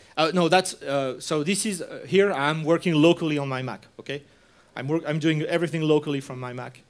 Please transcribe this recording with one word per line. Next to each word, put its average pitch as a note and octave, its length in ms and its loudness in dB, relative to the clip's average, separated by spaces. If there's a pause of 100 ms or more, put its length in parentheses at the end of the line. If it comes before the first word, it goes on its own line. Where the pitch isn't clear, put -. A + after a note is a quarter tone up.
(160)
Uh, D#3 160 2
no, F3 160 2
that's, F#3 340 4
uh, C#3 380 -4
so D#3 220 -2
this F#3 240 -2
is, F#3+ 160 -4
uh, C3 240 -14
here G3 260 4
I'm D3+ 320 0
working E3 300 2
locally D#3+ 440 4
on C#3 100 -4
my C3 140 -4
Mac, A#2 240 -10 (120)
okay? C#3 240 -10 (540)
I'm A#2+ 100 -8
work-, D#3+ 200 -2
I'm D3+ 120 -2
doing D#3 240 0
everything E3 400 -2
locally D3+ 380 0
from C3 180 -12
my B2+ 140 -10
Mac B2 380 -14